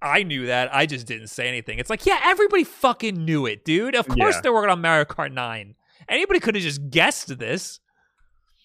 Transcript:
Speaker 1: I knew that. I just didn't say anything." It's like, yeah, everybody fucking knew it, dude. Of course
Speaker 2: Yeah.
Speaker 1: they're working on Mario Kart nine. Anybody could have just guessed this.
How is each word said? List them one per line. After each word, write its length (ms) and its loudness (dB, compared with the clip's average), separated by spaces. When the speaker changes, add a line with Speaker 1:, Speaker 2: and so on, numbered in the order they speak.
Speaker 1:
I 220 2
knew 240 -4
that. 280 0
I 100 4
just 220 -6
didn't 200 -10
say 200 -6
anything." 320 -6
It's 100 -8
like, 160 -6
yeah, 180 4
everybody 420 2
fucking 500 -2
knew 200 0
it, 180 -4
dude. 320 0
Of 140 0
course 260 4
Speaker 2:
Yeah. 60 -4
Speaker 1:
they're 120 2
working 180 4
on 100 0
Mario 240 4
Kart 260 -6
nine. 440 -8
Anybody 320 2
could 140 0
have 80 -2
just 260 -6
guessed 500 2
this. 400 -6